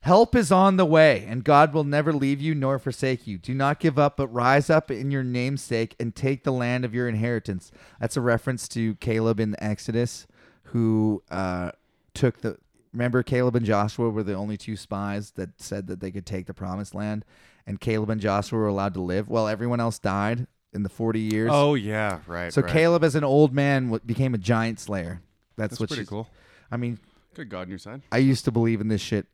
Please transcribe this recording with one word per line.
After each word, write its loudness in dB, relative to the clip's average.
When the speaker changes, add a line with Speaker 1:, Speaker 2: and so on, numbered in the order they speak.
Speaker 1:
Help 6
is 4
on 6
the 6
way, 6
and -4
God 6
will 0
never 0
leave 0
you -2
nor 0
forsake -4
you. -8
Do -8
not 0
give 2
up, 4
but -2
rise 2
up 4
in -4
your 0
name's -2
sake -4
and -4
take -2
the 0
land -2
of -6
your -2
inheritance. -4
That's -2
a 0
reference 0
to -2
Caleb 0
in 0
the -8
Exodus, -4
who, 0
uh, -4
took 0
the, -6
remember 0
Caleb 0
and 0
Joshua 0
were -4
the -4
only -6
two -10
spies -8
that -12
said -8
that -10
they -8
could -12
take -8
the -14
promised -10
land, -8
and -10
Caleb -2
and -2
Joshua 0
were 2
allowed -2
to -6
live. -2
Well, 0
everyone -2
else -2
died, -2
in -4
the -4
forty -2
years. 0
Speaker 2:
Oh, 4
yeah, -2
right, -6
Speaker 1:
So 2
Speaker 2:
right. 0
Speaker 1:
Caleb, 4
as 2
an 0
old 6
man, 2
w-, -2
became 0
a -2
giant 0
slayer. -8
That's -4
Speaker 2:
That's -14
Speaker 1:
what -2
Speaker 2:
pretty -6
Speaker 1:
she's -14
Speaker 2:
cool. -8
Speaker 1:
I -6
mean, -6
Speaker 2:
Good -14
God -10
on -12
your -10
side. -16
Speaker 1:
I 0
used 4
to 2
believe 0
in -2
this 0
shit. -4